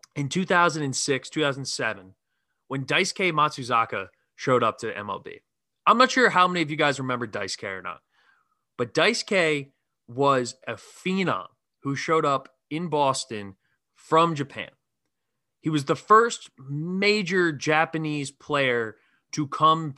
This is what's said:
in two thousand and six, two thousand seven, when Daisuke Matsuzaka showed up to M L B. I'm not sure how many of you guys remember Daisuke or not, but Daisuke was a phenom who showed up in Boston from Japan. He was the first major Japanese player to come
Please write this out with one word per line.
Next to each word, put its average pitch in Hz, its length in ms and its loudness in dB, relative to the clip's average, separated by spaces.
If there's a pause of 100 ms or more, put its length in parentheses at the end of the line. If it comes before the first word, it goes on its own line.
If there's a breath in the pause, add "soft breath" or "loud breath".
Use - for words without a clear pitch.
(160)
in 143 140 -4
two 185 160 -2
thousand 170 380 2
and 135 120 -4
six, - 340 -4
two - 120 -4
thousand 139 240 -2
seven, 101 480 -6 (540)
when 135 180 -6
Daisuke 180 460 -2
Matsuzaka 120 760 0 (280)
showed 123 280 2
up 110 160 0
to - 180 -8
M 104 120 -10
L 95 100 -8
B. - 200 -16 (460)
I'm 220 120 6
not 247 140 4
sure 247 180 4
how 180 180 4
many 180 140 0
of 151 80 -2
you 156 60 -6
guys 147 240 2
remember 127 280 -4
Daisuke 101 360 -8
or 95 180 -8
not, 87 200 -12 (760)
but 120 160 -4
Daisuke 160 760 0 (380)
was 127 480 0 (100)
a 120 80 -6
phenom 165 760 -4 (340)
who 139 140 -4
showed 160 300 0
up 135 240 0 (200)
in 165 200 -8
Boston 123 680 -2 (400)
from 165 400 2
Japan. 139 340 -8 (880)
He 151 100 -4
was 147 160 -2
the 160 100 0
first 226 540 4 (200)
major 180 840 0
Japanese 151 800 0
player 123 640 -2 (380)
to 151 140 -2
come 156 500 2